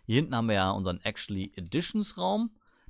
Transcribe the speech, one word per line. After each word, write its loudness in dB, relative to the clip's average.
Hier 2
hinten 4
haben 2
wir 4
ja 4
unseren -2
Actually -4
Editions -4
Raum. 0